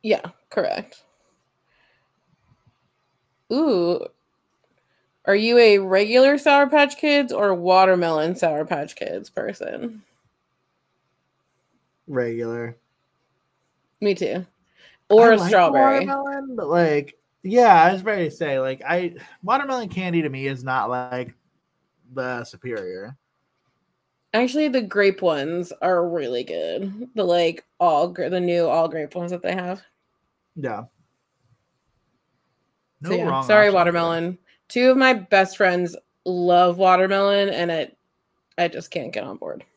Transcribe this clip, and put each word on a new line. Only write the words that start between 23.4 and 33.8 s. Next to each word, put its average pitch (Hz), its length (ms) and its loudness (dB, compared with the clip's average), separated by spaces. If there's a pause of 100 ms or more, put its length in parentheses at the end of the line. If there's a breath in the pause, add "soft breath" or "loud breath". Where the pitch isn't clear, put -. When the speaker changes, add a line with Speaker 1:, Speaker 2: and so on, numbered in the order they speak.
Speaker 1:
Actually, 254 340 0
the 254 140 -2
grape 196 380 0
ones 170 520 -4 (100)
are 175 260 0
really 127 360 -6
good. 185 680 -8
The, 208 100 -2
like, 170 400 0 (160)
all 165 280 2
gra-, 175 220 -8
the 180 100 -2
new 175 260 -2
all 165 220 0
grape 156 260 -10
ones 175 160 -8
that 175 120 -10
they - 120 -4
have. 185 280 -10 (720)
Speaker 2:
Yeah. 117 300 -10 (2250)
Speaker 1:
So, 170 80 -10
Speaker 2:
No 185 60 0
Speaker 1:
yeah, 175 120 -2
Speaker 2:
wrong 135 180 -2
Speaker 1:
sorry, 208 220 6
Speaker 2:
option 202 40 2
there. 185 80 2